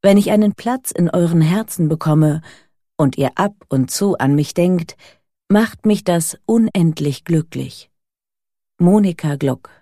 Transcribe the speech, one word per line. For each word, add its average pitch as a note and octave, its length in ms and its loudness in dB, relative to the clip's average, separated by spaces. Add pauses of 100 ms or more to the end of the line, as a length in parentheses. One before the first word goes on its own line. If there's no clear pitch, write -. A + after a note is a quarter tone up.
Wenn G3 140 4
ich G3+ 140 2
einen G#3 240 2
Platz B3+ 360 -6
in E3+ 200 -2
euren E3+ 320 2
Herzen F3+ 460 -2
bekomme D#3 520 0 (560)
und C3+ 220 0
ihr C#3 180 -2
ab G#3 180 -2 (140)
und C3 220 -2
zu G3 260 -2
an C3+ 180 0
mich D3 200 -2
denkt, F3 420 -2 (520)
macht G#3+ 360 0
mich G#3 200 0
das E3+ 420 -2
unendlich E3 800 0
glücklich. D3+ 680 -6 (880)
Monika F3 580 2
Glock. C3+ 320 -4 (140)